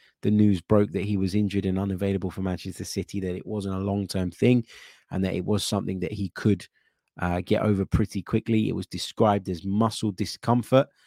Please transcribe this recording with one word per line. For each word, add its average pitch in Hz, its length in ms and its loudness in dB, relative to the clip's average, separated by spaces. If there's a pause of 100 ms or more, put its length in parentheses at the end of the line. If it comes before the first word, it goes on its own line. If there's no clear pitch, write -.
(220)
the 107 100 0
news 104 300 6
broke 104 320 4
that 95 120 -2
he 104 120 -2
was 95 180 0
injured 98 300 0
and 92 120 0
unavailable 95 540 -2
for 98 100 -8
Manchester 92 420 -6
City 98 360 -6
that 92 160 -4
it 95 100 -10
wasn't 98 300 -6
a 95 40 -4
long-term 98 520 -2
thing 120 340 4 (460)
and 92 120 -2
that 92 120 -2
it 90 100 -4
was 101 180 0
something 95 360 -4
that 87 120 -4
he 98 180 -6
could, - 380 0 (540)
uh, 90 200 -2
get 107 200 0
over 101 240 2
pretty - 360 0
quickly. 110 480 0
It 87 60 -4
was 95 120 -6
described 101 640 0
as 85 140 -6
muscle 107 480 0
discomfort. 120 760 0 (200)